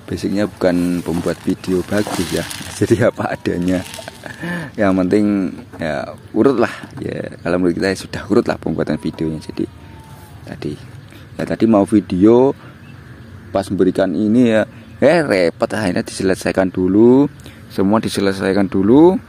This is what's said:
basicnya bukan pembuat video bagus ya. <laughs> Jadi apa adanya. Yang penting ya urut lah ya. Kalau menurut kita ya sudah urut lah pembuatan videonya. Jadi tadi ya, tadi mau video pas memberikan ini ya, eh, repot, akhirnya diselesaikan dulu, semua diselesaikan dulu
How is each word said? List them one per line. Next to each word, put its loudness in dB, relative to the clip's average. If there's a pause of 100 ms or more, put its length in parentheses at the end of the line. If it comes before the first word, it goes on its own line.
basicnya -4
bukan 0
pembuat -4
video -2
bagus -2
ya. -4 (180)
<laughs> -14
Jadi 2
apa -4
adanya. -2 (880)
Yang 2
penting 2 (540)
ya -6 (240)
urut 4
lah 0 (260)
ya. -10
Kalau -2
menurut 0
kita -2
ya -2
sudah -10
urut 2
lah -2
pembuatan -4
videonya. -6
Jadi -8 (800)
tadi -10 (680)
ya, -4
tadi -2
mau 4
video 4 (1040)
pas 0
memberikan 2
ini 2
ya, 2 (320)
eh, 4
repot, 0
akhirnya -2
diselesaikan -2
dulu, 6 (440)
semua 0
diselesaikan 0
dulu 6 (120)